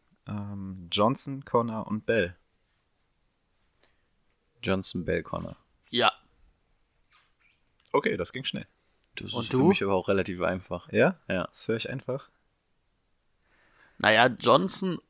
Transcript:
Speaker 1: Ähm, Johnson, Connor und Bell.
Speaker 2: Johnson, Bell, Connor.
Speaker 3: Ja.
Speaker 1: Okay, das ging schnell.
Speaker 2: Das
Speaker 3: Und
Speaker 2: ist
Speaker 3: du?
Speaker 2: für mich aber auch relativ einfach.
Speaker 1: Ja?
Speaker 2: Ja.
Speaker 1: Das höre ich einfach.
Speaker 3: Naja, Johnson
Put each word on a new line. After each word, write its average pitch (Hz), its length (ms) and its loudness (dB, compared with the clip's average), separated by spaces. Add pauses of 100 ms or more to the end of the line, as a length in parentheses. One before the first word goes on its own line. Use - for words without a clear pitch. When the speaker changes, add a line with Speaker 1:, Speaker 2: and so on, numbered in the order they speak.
(260)
Speaker 1:
Ähm, 98 640 -10
Johnson, 135 540 0
Connor 117 420 -2
und 107 180 -6
Bell. 98 300 0 (2250)
Speaker 2:
Johnson, 95 420 -2
Bell, 85 180 -2
Connor. 87 340 -8 (340)
Speaker 3:
Ja. 117 220 4 (1800)
Speaker 1:
Okay, - 240 0
das - 160 -6
ging 131 120 -12
schnell. - 220 -8 (500)
Speaker 2:
Das 101 160 -12
Speaker 3:
Und 117 120 -4
Speaker 2:
ist 104 80 -6
Speaker 3:
du? 127 80 4
Speaker 2:
für 156 80 6
mich 196 160 2
aber 98 100 2
auch 92 140 0
relativ 95 340 0
einfach. 90 500 -4
Speaker 1:
Ja? 135 240 4 (120)
Speaker 2:
Ja. 92 180 -2
Speaker 1:
Das - 220 -14
höre 110 80 0
ich - 140 -8
einfach. 135 380 -8 (1700)
Speaker 3:
Naja, 110 280 6
Johnson 156 720 2 (120)